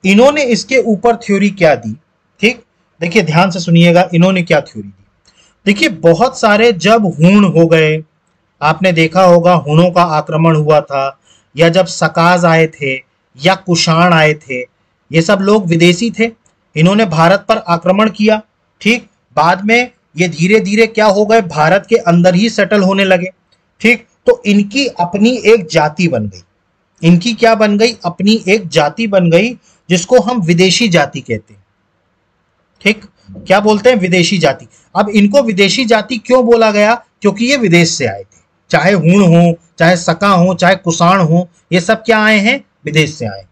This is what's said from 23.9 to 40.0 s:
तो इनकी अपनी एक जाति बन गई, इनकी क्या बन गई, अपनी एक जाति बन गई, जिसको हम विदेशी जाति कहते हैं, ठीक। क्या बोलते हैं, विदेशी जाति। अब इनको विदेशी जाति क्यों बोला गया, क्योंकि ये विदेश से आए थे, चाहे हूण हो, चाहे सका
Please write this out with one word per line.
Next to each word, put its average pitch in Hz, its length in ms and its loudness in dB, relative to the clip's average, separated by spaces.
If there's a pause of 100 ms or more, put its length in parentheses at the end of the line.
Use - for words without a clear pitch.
तो 240 200 2
इनकी 208 420 0
अपनी 202 420 -2 (160)
एक 208 220 2
जाति 156 400 -2
बन 110 200 -4
गई, - 140 -16 (600)
इनकी 175 320 2
क्या 226 200 2
बन 208 240 0
गई, 226 260 -2
अपनी 196 440 -2
एक 196 200 -2
जाति 156 400 -4
बन 185 220 0
गई, 202 220 0 (360)
जिसको 185 320 0
हम 226 220 -4
विदेशी 180 480 0
जाति 143 300 -2
कहते 110 340 -12
हैं, 98 100 -20 (1160)
ठीक। 208 220 -2 (340)
क्या 190 220 0
बोलते 214 300 2
हैं, 254 80 2
विदेशी 180 400 0
जाति। 139 300 -2 (260)
अब 202 160 -2
इनको 208 320 2
विदेशी 202 440 -2
जाति 220 320 -2
क्यों 254 280 0
बोला 226 240 2
गया, 208 240 0 (260)
क्योंकि 202 260 -2
ये 285 120 0
विदेश 170 320 2
से 131 160 -6
आए 101 140 -8
थे, - 220 -20 (280)
चाहे 165 220 0
हूण 180 320 2
हो, 170 300 4 (240)
चाहे 175 200 2
सका 175 300 -4